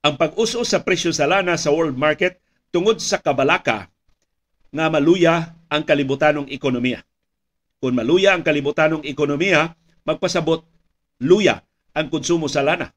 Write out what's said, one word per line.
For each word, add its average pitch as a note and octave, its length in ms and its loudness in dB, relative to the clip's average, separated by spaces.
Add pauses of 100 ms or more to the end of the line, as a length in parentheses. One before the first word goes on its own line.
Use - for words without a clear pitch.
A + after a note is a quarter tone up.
Ang D3+ 160 -2
pag-us-o A3+ 480 -2
sa G3+ 160 0
presyo E3+ 320 -2
sa D3 160 0
lana F3+ 320 0
sa - 100 -2
world D#3 300 0
market D3+ 400 0 (320)
tungod F#3+ 320 0
sa - 160 -4
kabalaka C3+ 720 -2 (800)
nga D#3+ 160 -2
maluya E3 640 2 (160)
ang D3+ 160 -2
kalibutanong C#3+ 640 0
ekonomiya. B2+ 560 -4 (760)
Kung B2+ 220 -2
maluya F#3 320 4
ang F3 100 -2
kalibutanong D#3 640 0
ekonomiya, D3 720 0 (320)
magpasabot E3 560 -2 (560)
luya D#3 400 4 (320)
ang D3+ 160 -4
konsumo D#3+ 400 -2
sa C#3 160 -2
lana. D#3+ 320 -2